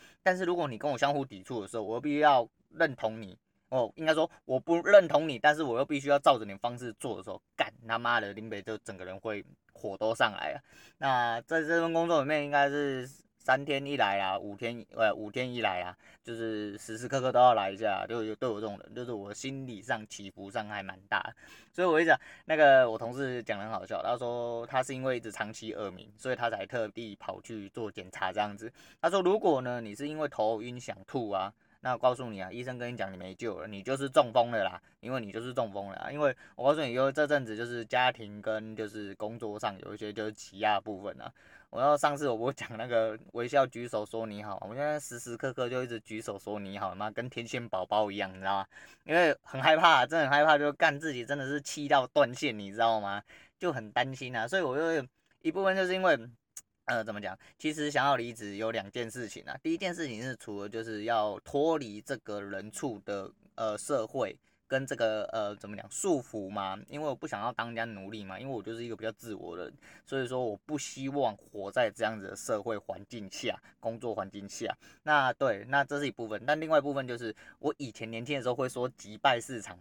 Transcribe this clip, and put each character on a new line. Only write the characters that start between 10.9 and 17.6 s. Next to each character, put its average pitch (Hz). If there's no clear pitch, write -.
那 120
在 160
这 165
份 165
工 165
作 165
里 131
面， 151
应 143
该 143
是 139
三 131
天 139
一 139
来 101
啊， 95
五 101
天， 117
呃， 110
五 104
天 123
一 120
来 95
啊， 90
就 120
是 107
时 110
时 123
刻 135
刻 127
都 117
要 123
来 101